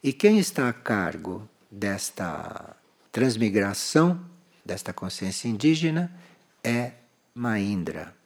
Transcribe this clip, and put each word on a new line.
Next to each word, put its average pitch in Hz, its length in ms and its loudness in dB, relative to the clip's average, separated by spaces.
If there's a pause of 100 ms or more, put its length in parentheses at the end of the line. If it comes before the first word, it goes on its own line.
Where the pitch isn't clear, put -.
E 139 80 2
quem 208 280 6
está 139 280 2
a 117 60 0
cargo 95 720 -4 (240)
desta 98 1040 -6 (360)
transmigração, 113 1080 2 (460)
desta 92 260 -6
consciência 92 560 -6
indígena, 160 640 0 (520)
é 120 300 -2 (420)
Maindra 101 800 -4 (100)